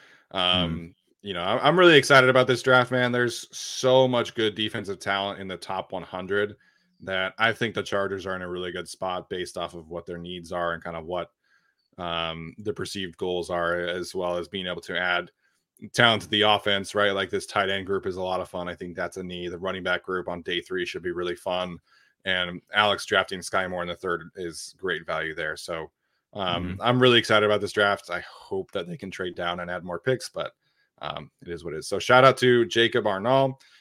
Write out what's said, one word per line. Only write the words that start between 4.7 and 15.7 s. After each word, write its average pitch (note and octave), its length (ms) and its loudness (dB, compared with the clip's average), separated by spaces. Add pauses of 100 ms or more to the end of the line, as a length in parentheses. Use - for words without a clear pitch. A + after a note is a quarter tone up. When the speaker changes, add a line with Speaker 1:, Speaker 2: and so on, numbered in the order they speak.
Speaker 2:
talent G2 420 -2
in G2 60 -10
the F#2 100 -8
top F#2 340 -8
one F2+ 120 -8
hundred G2+ 520 -4 (460)
that F#2+ 360 -4
I A2+ 140 4
think G#2+ 240 -2
the G2+ 80 -4
Chargers G2 420 -2
are F#2 100 -4
in F#2 60 -8
a F2+ 80 -10
really F2+ 220 -6
good F2 160 -8
spot F2+ 420 -8
based F2+ 280 -8
off E2+ 160 -6
of D#2+ 160 -16
what E2+ 160 -10
their F2 120 -10
needs F2 340 -12
are E2+ 220 -2
and E2 100 -10
kind E2+ 120 -8
of D#2+ 100 -10
what, F2 260 -6 (640)
um, E2 640 -6
the G#2 140 -6
perceived F#2 440 -8
goals F2+ 320 -4
are, F2 260 0
as F2 380 -4
well F2 240 -2
as E2+ 100 -6
being F#2+ 200 -8
able F2 140 -6
to F2 160 -6
add F2+ 340 0 (640)